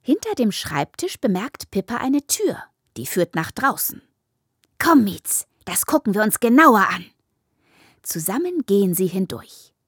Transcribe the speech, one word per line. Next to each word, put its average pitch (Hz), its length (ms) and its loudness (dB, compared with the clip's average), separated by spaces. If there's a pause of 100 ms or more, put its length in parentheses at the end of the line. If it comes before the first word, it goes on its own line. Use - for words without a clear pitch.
Hinter 403 360 -2
dem 214 160 0
Schreibtisch - 640 -6
bemerkt 208 540 -4
Pippa 214 240 -4
eine 269 320 -2
Tür, - 340 -2 (340)
die 113 100 -10
führt 175 280 -4
nach 160 160 -4
draußen. - 500 -4 (800)
"Komm, 311 240 4
Mietz, - 460 -4 (160)
das - 200 -4
gucken 214 300 0
wir 214 80 0
uns 214 160 0
genauer 240 500 6
an." 175 160 -6 (1000)
Zusammen 277 600 -4
gehen 196 280 2
sie 185 140 0
hindurch. - 680 -8 (140)